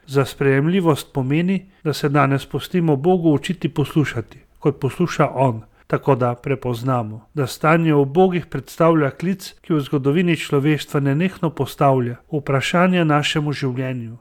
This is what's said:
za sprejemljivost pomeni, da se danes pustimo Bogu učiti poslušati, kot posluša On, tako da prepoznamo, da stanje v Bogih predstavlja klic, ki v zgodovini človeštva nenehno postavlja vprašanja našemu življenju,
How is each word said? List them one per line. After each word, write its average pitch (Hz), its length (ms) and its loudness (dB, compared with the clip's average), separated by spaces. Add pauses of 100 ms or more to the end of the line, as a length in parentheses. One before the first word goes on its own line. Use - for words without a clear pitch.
za 139 180 0
sprejemljivost 147 880 0
pomeni, 160 580 -2 (120)
da 151 100 -2
se 151 160 -2
danes 139 380 2
pustimo 160 500 -2
Bogu 165 360 2
učiti 151 360 -2
poslušati, - 720 -2 (200)
kot 143 220 -2
posluša 143 540 -2
On, 120 280 0 (240)
tako 139 280 0
da 120 200 0
prepoznamo, 123 1000 -4
da 139 120 -2
stanje 160 480 2
v 143 100 4
Bogih 175 420 2
predstavlja 156 640 0
klic, 190 500 -6
ki - 140 -4
v 151 60 2
zgodovini 151 560 0
človeštva 147 640 0
nenehno 147 500 0
postavlja 131 680 0 (160)
vprašanja 170 720 0
našemu 147 480 0
življenju, 127 680 -6